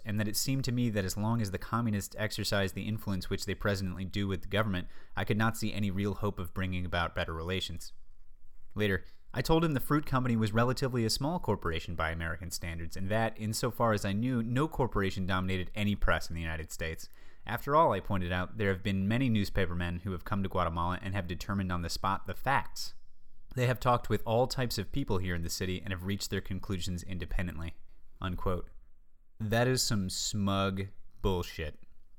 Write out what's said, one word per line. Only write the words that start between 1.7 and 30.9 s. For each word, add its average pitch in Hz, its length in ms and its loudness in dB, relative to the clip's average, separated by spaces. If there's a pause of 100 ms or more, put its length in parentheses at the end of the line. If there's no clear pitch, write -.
exercised 101 560 0
the 92 140 -4
influence 101 420 -2
which 98 160 0
they 98 80 0
presently 95 520 0
do 101 200 0
with 95 180 0
the - 40 -4
government, 98 400 2 (300)
I 95 80 0
could 104 120 2
not 113 200 4
see 110 160 0
any 101 180 0
real 98 220 0
hope 101 260 -2
of 90 140 -4
bringing 92 320 0
about 85 300 0
better 85 180 -2
relations. 82 580 -4 (840)
Later, 101 280 2 (300)
I 127 80 0
told 165 240 6
him 160 80 2
the 131 80 2
fruit 151 240 2
company 127 320 2
was 110 160 2
relatively 123 500 2
a 110 60 2
small 156 280 0
corporation 85 580 -2
by 80 160 0
American 82 380 -4
standards, 82 460 -4
and 95 140 -2
that, 113 280 2
insofar 113 540 0
as 104 140 2
I 98 80 2
knew, 117 280 2
no 123 280 2
corporation 98 560 0
dominated 92 500 0
any 104 200 2
press - 340 4
in 82 60 -4
the 82 60 -4
United 80 300 -4
States. 80 380 -6 (360)
After 139 300 0
all, 156 160 8
I 98 80 2
pointed 90 320 0
out, 92 260 0
there 101 140 4
have 92 120 -2
been 98 240 2
many 123 220 4
newspapermen 87 760 2
who 98 100 -2
have 87 100 -6
come 98 200 0
to 95 60 -2
Guatemala 87 520 2
and 95 120 -4
have 98 140 -2
determined 95 460 -2
on 87 80 0
the 85 80 -2
spot - 360 0
the 95 100 -2
facts. - 580 0 (640)
They 123 120 4
have 127 120 2
talked 120 300 2
with 107 160 2
all 117 220 4
types 123 320 -2
of 95 120 -4
people 123 280 2
here 90 160 0
in 85 80 0
the 82 60 -2
city 92 340 -2
and - 100 -4
have 90 120 -4
reached 101 260 -2
their 98 100 0
conclusions 90 640 -2
independently. 85 720 -2 (440)
Unquote. 92 480 0 (720)
That 113 280 2
is 127 160 2
some 98 260 2
smug 98 800 0 (340)